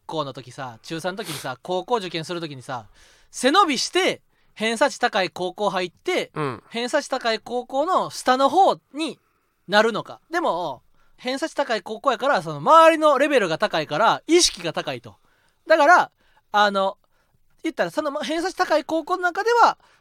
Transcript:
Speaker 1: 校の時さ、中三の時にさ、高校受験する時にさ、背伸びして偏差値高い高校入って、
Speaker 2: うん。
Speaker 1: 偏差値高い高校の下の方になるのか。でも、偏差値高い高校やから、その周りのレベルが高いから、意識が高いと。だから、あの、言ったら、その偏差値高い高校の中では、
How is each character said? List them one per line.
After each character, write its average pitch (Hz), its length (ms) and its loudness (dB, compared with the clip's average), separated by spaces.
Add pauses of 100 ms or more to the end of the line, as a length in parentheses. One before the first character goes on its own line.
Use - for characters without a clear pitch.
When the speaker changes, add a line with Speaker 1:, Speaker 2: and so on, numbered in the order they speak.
Speaker 1:
校 156 200 -6
の 131 80 -10
時 123 180 -18
さ、 123 300 -14
中 160 180 -10
三 180 160 -6
の 220 80 -10
時 170 60 -12
に 147 80 -10
さ、 127 240 -10
高 180 240 -6
校 240 120 0
受 185 120 -8
験 160 160 -8
す 180 80 -10
る 165 80 -8
時 147 140 -10
に 127 80 -16
さ、 120 240 -10 (420)
背 262 220 0
伸 392 140 6
び 277 120 0
し - 120 -4
て 311 320 0 (340)
偏 220 240 -4
差 285 100 2
値 - 100 -12
高 233 220 0
い 175 80 -2
高 180 240 -8
校 208 160 -4
入 185 160 -2
っ 175 60 -10
て、 285 420 -6
Speaker 2:
う 156 80 -6
ん。 131 280 -6
Speaker 1:
偏 233 200 -8
差 285 140 -2
値 - 60 -16
高 240 240 -4
い 220 60 -4
高 240 280 -8
校 269 180 -2
の 277 240 0
下 - 280 0
の 269 120 4
方 330 260 4 (180)
に 285 260 -8 (480)
な 208 160 4
る 233 80 0
の 180 120 -6
か。 117 160 -18 (120)
で 349 100 -2
も、 170 400 -4 (360)
偏 254 220 -6
差 320 100 -4
値 - 60 -20
高 277 200 -2
い 208 80 -6
高 214 180 -12
校 277 100 0
や 214 60 -2
か 247 100 -4
ら、 226 140 2
そ 156 100 -8
の 143 60 -8
周 320 360 8
り 320 40 0
の 302 220 4
レ 302 80 2
ベ 285 120 2
ル 196 80 2
が 156 120 -2
高 202 220 0
い 143 60 -6
か 147 120 -4
ら、 196 280 2
意 339 140 4
識 - 220 0
が 156 100 -6
高 156 200 -6
い 123 80 -12
と。 107 140 -20 (520)
だ 320 100 6
か 285 80 4
ら、 311 260 6 (400)
あ 208 200 4
の、 196 260 -2 (680)
言 320 80 -4
っ - 40 -10
た 247 100 -2
ら、 254 60 -6
そ 302 100 -4
の 302 100 -4 (120)
偏 311 180 -4
差 359 80 -2
値 - 60 -8
高 359 220 0
い 302 80 -4
高 320 180 -4
校 359 140 -4
の 359 60 -6
中 359 200 -2
で 453 100 0
は、 440 240 4 (240)